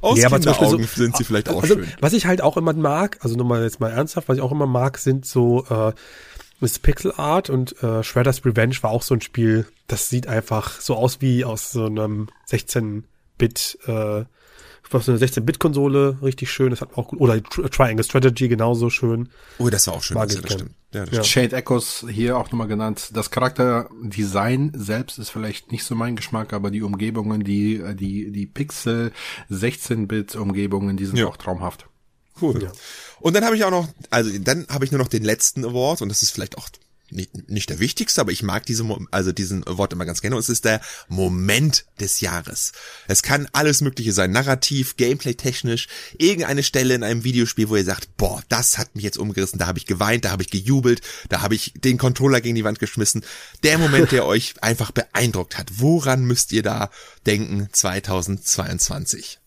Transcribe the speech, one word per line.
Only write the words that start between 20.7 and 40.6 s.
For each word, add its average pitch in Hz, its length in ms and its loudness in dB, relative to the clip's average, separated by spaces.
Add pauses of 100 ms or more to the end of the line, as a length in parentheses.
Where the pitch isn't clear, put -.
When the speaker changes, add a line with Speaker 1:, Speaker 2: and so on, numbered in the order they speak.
Speaker 1:
Ja, 101 140 -6
das - 80 -6
Speaker 2:
Ja. 113 100 0
Speaker 1:
stimmt. 123 280 4
Speaker 3:
Shade 127 40 -4
Echoes 120 540 -2
hier 117 260 0
auch 120 140 -4
nochmal 113 160 -4
genannt. 107 480 -4
Das 110 160 -4
Charakterdesign 117 1400 0
selbst 110 460 -6
ist 110 100 -10
vielleicht 107 400 -8
nicht 117 140 -6
so 120 100 -4
mein 117 220 -2
Geschmack, 110 360 -6
aber 101 200 -2
die 107 100 -2
Umgebungen, 107 640 -2
die, 104 320 2
äh, 98 180 -8
die, 98 380 -6
die 101 140 -6
Pixel 117 680 -4 (360)
sechzehn 107 600 -4
Bit 104 260 -4
Umgebungen, 98 640 -2
die 98 100 -4
sind 101 120 0
Speaker 1:
Ja. 113 100 4
Speaker 3:
auch - 80 -10
traumhaft. 90 500 -8 (560)
Speaker 1:
Cool. 147 180 0
Speaker 2:
Ja. 92 120 -8 (480)
Speaker 1:
Und 170 160 2
dann 208 80 4
habe 226 100 4
ich 214 100 2
auch 190 60 2
noch, 175 180 0 (220)
also 113 200 2 (100)
dann 135 280 0
habe 135 160 -2
ich 135 60 -4
nur 143 80 0
noch 127 100 0
den 110 140 0
letzten 113 420 0
Award 123 380 0
und 101 60 -4
das 104 140 -2
ist - 100 0
vielleicht 95 260 -8
auch - 100 -16 (440)
nicht, - 380 -10
nicht 101 180 -4
der 80 120 -6
wichtigste, 151 400 0
aber 101 100 0
ich 87 140 -4
mag 98 220 -4
diese 113 180 -2
Mo-, 110 260 -6
also 92 220 0
diesen 92 340 -4
Award 95 260 -2
immer 87 140 -6
ganz 85 140 -6
gerne 120 160 -2
und 110 40 -2
es - 80 -4
ist 120 160 -2